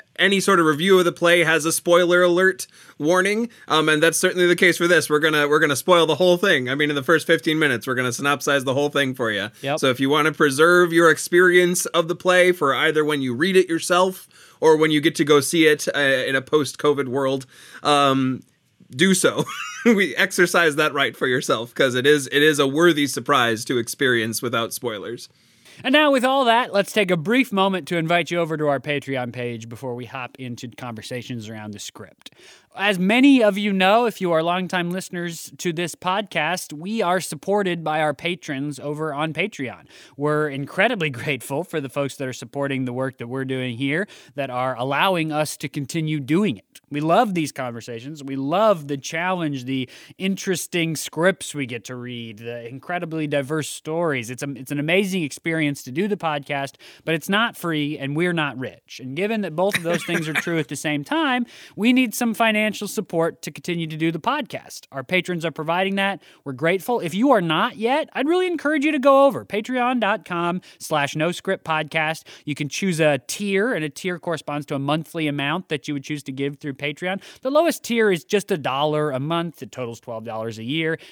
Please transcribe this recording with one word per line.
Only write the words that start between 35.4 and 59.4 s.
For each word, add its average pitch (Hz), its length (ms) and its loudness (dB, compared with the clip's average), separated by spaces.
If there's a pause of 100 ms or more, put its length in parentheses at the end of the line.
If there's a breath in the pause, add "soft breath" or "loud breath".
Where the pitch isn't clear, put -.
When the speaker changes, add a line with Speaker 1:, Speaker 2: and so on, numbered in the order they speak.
Speaker 2:
to 180 120 -2
this 170 240 -6
podcast, 180 760 -4
we 196 280 -6
are 180 200 2
supported 180 640 -2
by 156 160 0
our 151 120 2
patrons 147 640 -6
over 151 340 -6
on 151 180 -4
Patreon. 143 560 -8 (300 loud breath)
We're 151 320 -2
incredibly 165 600 -2
<laughs> 120 120 -8
grateful 143 420 -4
for 165 160 -6
the 135 80 -6
folks 139 280 -6
that 135 120 -8
are 127 60 -8
supporting 135 500 -6
the 123 80 -4
work 131 280 -6
that 110 80 -10
we're 131 180 -6
doing 127 320 -4
here, 143 300 -2 (280 loud breath)
that 139 140 -6
are 127 280 -2
allowing 156 540 0
us 151 260 -2
to 151 120 -8
continue 156 500 -4
doing 147 380 0
it. - 240 -20 (100)
We 147 80 -6
love 185 340 2
these 160 200 -2
conversations. 123 680 -10
We 135 120 -8
love 156 540 0
the 147 80 -4
challenge, 160 640 -4
the 131 260 -4 (280 loud breath)
interesting 180 800 -2
scripts - 580 -2
we 143 100 -4
get 117 200 -10
to 127 100 -12
read, 120 440 -12
the 117 280 -10
incredibly 160 580 -6
diverse 143 440 -2
stories. 151 600 -4
It's 127 140 -8
a, 139 80 -6
it's 131 200 -12
an 143 80 -2
amazing 185 440 0
experience 151 600 -2
to 127 80 -12
do 180 180 -2
the 202 80 0
podcast, 143 580 -6 (300 loud breath)
but 160 100 0
it's 160 140 -6
not 220 260 2
free 151 420 -4
and 139 200 -6
we're 180 160 0
not 143 260 -2
rich. - 420 -12
And 131 140 -10
given 208 260 -2